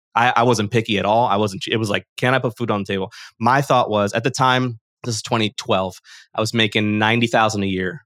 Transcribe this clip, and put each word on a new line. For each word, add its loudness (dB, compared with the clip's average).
I, 4
I 4
wasn't 2
picky 0
at -2
all. 2
I 2
wasn't, -2
it -2
was -4
like, -4
"Can 0
I 2
put -4
food -4
on -2
the -8
table?" -4
My 2
thought 2
was, 0
at -2
the -2
time, 0
this -4
is -8
twenty 0
twelve, -2
I -4
was -2
making 0
ninety 2
thousand 2
a -2
year -6